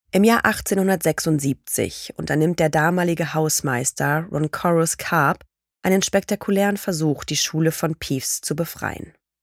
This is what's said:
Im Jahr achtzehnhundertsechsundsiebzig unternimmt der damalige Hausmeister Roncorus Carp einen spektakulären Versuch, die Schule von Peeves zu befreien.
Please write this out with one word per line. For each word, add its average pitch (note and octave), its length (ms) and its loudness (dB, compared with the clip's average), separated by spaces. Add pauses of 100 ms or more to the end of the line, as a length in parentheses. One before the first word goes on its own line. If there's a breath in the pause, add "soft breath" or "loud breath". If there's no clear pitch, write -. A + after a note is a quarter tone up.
(120)
Im G3 120 6
Jahr A3+ 220 6
achtzehnhundertsechsundsiebzig D#3+ 1700 0
unternimmt D#3 440 0
der D#3 100 4
damalige E3+ 640 0
Hausmeister D3 960 0
Roncorus E3 640 0
Carp D#3 480 0 (380)
einen F#3 200 4
spektakulären G3+ 760 0
Versuch, D#3 480 -2
die D3+ 100 -6
Schule D#3+ 380 0
von D#3+ 220 -2
Peeves - 440 -4
zu - 160 -6
befreien. - 580 -6 (300)